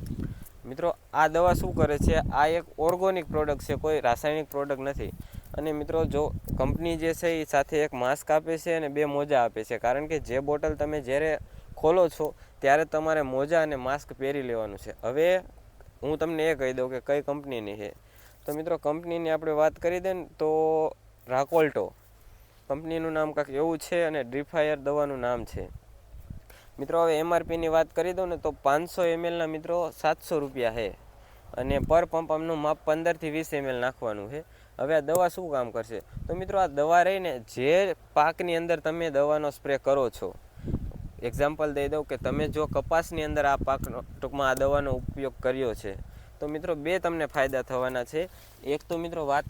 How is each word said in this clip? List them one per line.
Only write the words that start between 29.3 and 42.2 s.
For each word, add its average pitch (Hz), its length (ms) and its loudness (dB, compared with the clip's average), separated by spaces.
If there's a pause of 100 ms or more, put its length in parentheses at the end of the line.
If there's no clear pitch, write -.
મિત્રો 156 300 -4 (200)
સાતસો 160 440 0
રૂપિયા 131 340 0
છે 107 220 -4 (600)
અને 135 240 0
પર 165 260 4
પંપ 165 260 -2
આમનું 160 260 -2
માપ 151 260 0
પંદરથી 160 460 0
વીસ 156 220 -4
એમ 143 140 -2
એલ 131 140 -2
નાખવાનું 113 500 -4
છે. 151 140 -10 (340)
હવે 143 180 2
આ 156 40 4
દવા 165 280 4
શું 175 240 -8
કામ 123 200 -2
કરશે? 113 280 -6 (260)
તો 160 80 -4
મિત્રો 190 260 -2
આ 180 80 4
દવા 151 340 6
રહીને 180 380 0 (140)
જે 165 400 4 (180)
પાકની 165 440 2
અંદર 170 240 0
તમે 165 300 -2
દવાનો 147 400 2
સ્પ્રે 139 280 -2
કરો 135 320 2
છો, - 240 -8 (880)
એક્ઝામ્પલ 147 500 0
દઈ 143 160 0
દઉં 151 160 -2
કે 139 120 -6
તમે 143 320 -2